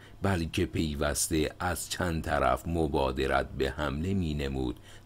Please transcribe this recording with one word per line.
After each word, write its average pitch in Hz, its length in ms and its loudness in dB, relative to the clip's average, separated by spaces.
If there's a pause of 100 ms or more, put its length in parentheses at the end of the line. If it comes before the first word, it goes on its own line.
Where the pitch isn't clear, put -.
(220)
بلکه 87 440 2
پیوسته 73 960 0
از 87 300 -2
چند 82 340 0
طرف 69 440 2
مبادرت 67 800 2
به 65 220 -2
حمله 76 440 -2
می‌نمود 69 680 -2 (260)